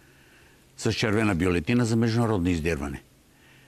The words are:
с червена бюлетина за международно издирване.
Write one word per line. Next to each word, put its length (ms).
с 160
червена 420
бюлетина 500
за 120
международно 540
издирване. 520